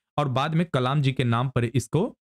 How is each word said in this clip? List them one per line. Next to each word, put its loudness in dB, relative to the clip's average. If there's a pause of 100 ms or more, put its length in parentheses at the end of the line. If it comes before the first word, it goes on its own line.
(180)
और 0
बाद 0
में 2
कलाम 0
जी 2
के -2
नाम 0
पर 0
इसको -2 (180)